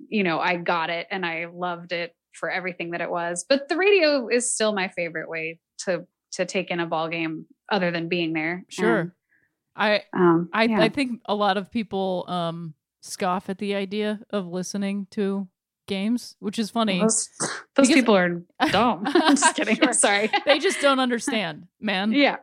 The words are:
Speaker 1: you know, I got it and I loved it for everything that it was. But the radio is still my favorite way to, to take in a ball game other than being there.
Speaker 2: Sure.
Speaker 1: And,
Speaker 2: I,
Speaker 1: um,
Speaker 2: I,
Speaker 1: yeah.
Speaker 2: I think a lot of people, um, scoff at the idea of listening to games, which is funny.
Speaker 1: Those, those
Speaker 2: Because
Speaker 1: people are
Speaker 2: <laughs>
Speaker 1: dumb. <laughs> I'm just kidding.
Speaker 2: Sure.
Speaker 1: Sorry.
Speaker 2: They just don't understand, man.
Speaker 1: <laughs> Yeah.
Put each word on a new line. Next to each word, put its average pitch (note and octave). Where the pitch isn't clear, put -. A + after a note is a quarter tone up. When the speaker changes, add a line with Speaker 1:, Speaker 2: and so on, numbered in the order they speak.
Speaker 1:
you G#3
know, D#3+
I F3+
got E3+
it E3+
and F#3+
I E3
loved F3
it E3+
for E3+
everything F3
that E3+
it E3+
was. F3
But C#4
the E4
radio D#4
is A#3
still G#3+
my F#3+
favorite E3
way E3
to, F3
to F#3
take F3+
in F3
a E3+
ball E3
game D#3+
other F3+
than E3
being E3+
there. E3
Speaker 2:
Sure. A3
Speaker 1:
And, F3
Speaker 2:
I, G#3
Speaker 1:
um, F3
Speaker 2:
I, G#3+
Speaker 1:
yeah. A3
Speaker 2:
I A3
think B3+
a G3+
lot G3+
of F#3+
people, F#3+
um, E3+
scoff F#3
at F#3+
the G3+
idea G#3
of G3
listening G3
to G3
games, G#3
which G3
is G#3+
funny. G#3+
Speaker 1:
Those, A3
those C#4
Speaker 2:
Because -
Speaker 1:
people A#3
are F3
Speaker 2:
<laughs> D4
Speaker 1:
dumb. G3+
<laughs> -
I'm D#4
just E4
kidding. A3
Speaker 2:
Sure. B3
Speaker 1:
Sorry. G#3+
Speaker 2:
They D4
just E4
don't C4+
understand, A3+
man. G3+
Speaker 1:
<laughs> -
Yeah. C#4